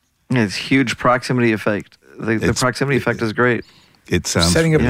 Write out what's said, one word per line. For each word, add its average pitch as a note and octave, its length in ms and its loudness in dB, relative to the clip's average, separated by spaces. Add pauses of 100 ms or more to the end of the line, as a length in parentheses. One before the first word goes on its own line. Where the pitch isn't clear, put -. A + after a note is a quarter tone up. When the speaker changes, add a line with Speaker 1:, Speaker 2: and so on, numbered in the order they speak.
(320)
Speaker 1:
Yeah, B2 120 2
it's F#2+ 120 -4
huge C3+ 420 -2
proximity B2 540 2
effect. G#2 480 -4 (200)
The, A2 200 -2
the - 100 0
Speaker 2:
It's, A#2 100 -2
Speaker 1:
proximity C3 380 0
effect A2+ 240 -2
is A2+ 100 -2
great. A#2+ 320 0 (440)
Speaker 2:
it - 180 -2
sounds E2+ 260 0
Speaker 3:
Setting D#3+ 220 2
up D#3 80 4
Speaker 2:
really A#2+ 80 2